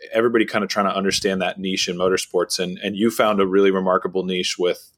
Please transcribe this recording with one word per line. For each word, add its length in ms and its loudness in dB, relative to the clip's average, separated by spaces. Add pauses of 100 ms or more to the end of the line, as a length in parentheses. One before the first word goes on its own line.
(120)
everybody 340 2
kinda 220 -2
trying 180 0
to 100 -2
understand 460 0
that 160 -4
niche 300 -4
in 80 -4
motorsports. 640 0
And, 200 -4
and 180 -6
you 140 2
found 300 2
a 60 4
really 260 4
remarkable 520 0
niche 340 -4
with, 400 -2